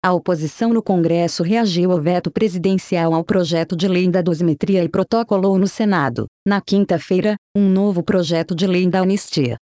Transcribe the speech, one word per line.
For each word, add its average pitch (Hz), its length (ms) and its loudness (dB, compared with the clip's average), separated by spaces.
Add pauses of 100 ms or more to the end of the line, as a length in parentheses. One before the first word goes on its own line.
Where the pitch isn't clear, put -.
A 180 80 2
oposição 180 580 -2
no 226 120 0
Congresso 170 580 0
reagiu 185 500 0
ao 180 80 0
veto 180 300 -2
presidencial 180 840 0
ao 165 80 0
projeto 170 520 -2
de 175 120 -2
lei 185 200 2
da 180 140 2
dosimetria 170 640 0
e 165 40 0
protocolou 196 720 0
no 190 100 2
Senado, 147 600 -2 (200)
na 202 140 0
quinta-feira, 196 760 0 (220)
um 202 100 4
novo 190 360 2
projeto 165 500 0
de 175 140 0
lei 180 200 2
da 185 120 2
anistia. 170 680 0